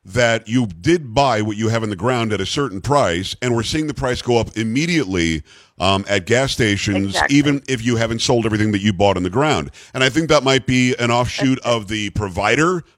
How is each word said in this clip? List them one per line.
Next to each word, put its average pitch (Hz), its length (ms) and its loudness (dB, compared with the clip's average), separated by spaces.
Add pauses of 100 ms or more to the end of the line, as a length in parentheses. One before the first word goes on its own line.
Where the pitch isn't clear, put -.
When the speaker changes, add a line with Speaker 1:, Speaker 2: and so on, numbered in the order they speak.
Speaker 1:
that 113 420 0
you 123 180 0
did 117 480 -2
buy 123 280 2
what 107 160 -4
you 110 100 0
have 113 140 0
in 107 80 -2
the 101 60 -4
ground 113 360 -2
at 95 80 -2
a 95 60 -4
certain 107 340 -4
price, 104 640 0
and 123 120 0
we're 117 80 0
seeing 156 240 -2
the 147 80 -6
price 127 280 -4
go 120 160 2
up - 180 -4
immediately, 110 880 0 (360)
um, 95 300 2
at 98 180 0
gas 123 260 2
stations, 101 580 0
Speaker 2:
Exactly. 95 260 2
Speaker 1:
even 143 320 2
if 120 160 -4
you 120 120 0
haven't 113 240 -2
sold 120 260 2
everything 107 260 0
that 101 80 0
you 104 140 2
bought 98 240 4
in 90 40 -4
the 92 80 -2
ground. 107 400 0 (240)
And 131 80 0
I 131 60 4
think 151 220 0
that 151 120 4
might 131 240 2
be 127 320 2
an 120 120 0
offshoot 127 520 0
Speaker 2:
That's - 40 -6
Speaker 1:
of 113 220 -2
the 104 220 -4
provider 110 720 0 (160)